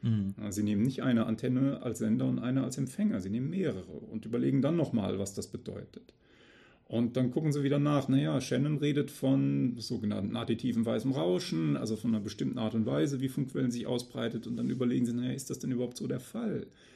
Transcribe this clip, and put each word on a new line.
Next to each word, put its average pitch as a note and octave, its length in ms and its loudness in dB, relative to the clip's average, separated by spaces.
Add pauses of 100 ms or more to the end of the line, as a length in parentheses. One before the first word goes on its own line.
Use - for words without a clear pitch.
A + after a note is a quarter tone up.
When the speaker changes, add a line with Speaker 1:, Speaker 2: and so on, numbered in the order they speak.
Speaker 1:
Mhm. G#2 400 0
Speaker 2:
Ja, G#2+ 100 -6
sie G2+ 120 -2
nehmen G#2 200 2
nicht C3 200 0
eine A#2 240 4
Antenne B2+ 560 0
als A#2 160 -4
Sender A#2+ 280 2
und B2+ 120 2
eine B2+ 260 0
als B2+ 140 -4
Empfänger. C#3 420 0
Sie F#2 80 -6
nehmen B2 220 -2
mehrere D#3+ 320 -2 (280)
und A2 140 -8
überlegen B2+ 380 2
dann D3+ 140 4
nochmal, G2+ 420 2
was G2 160 -4
das G2+ 140 -6
bedeutet. - 680 -12 (760)
Und A#2 300 0
dann B2+ 140 2
gucken D3+ 200 2
sie C#3+ 120 0
wieder C#3+ 160 4
nach. C#3+ 280 2
Naja, C#3+ 320 4
Shannon C#3 380 0
redet C#3+ 320 0
von C3+ 680 2
sogenannten G#2 600 -2
additiven A2+ 500 0
weißem A2+ 260 0
Rauschen, D#3+ 640 0
also A2 200 -2
von A2+ 180 0
einer G#2+ 100 0
bestimmten C3 340 -4
Art A2 160 -2
und A2 120 2
Weise, C#3 340 0
wie C3 80 0
Funkwellen C3 440 -2
sich A#2+ 140 -4
ausbreitet. A#2 600 -4
Und A#2+ 100 -4
dann A#2+ 140 -2
überlegen B2+ 340 2
sie, A#2 80 0
naja, B2 200 -2
ist C3 180 -8
das C#3+ 80 -6
denn C3+ 140 -4
überhaupt B2 260 -4
so C#3+ 80 -4
der C3 140 -2
Fall? G#3 460 -6 (300)